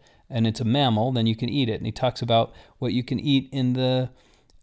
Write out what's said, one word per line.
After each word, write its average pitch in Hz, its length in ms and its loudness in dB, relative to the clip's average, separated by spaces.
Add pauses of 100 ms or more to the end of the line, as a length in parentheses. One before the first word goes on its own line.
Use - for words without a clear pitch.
(300)
and 113 160 2
it's 110 140 -2
a 117 40 -2
mammal, 120 460 2
then 117 160 0
you 110 80 2
can 117 140 -4
eat 127 200 0
it. 110 100 -4
And - 80 -8
he 110 40 -4
talks - 320 -2
about 117 320 2 (240)
what - 140 -2
you 123 100 0
can 123 160 -4
eat 135 320 0
in 127 220 0
the, 127 380 0 (520)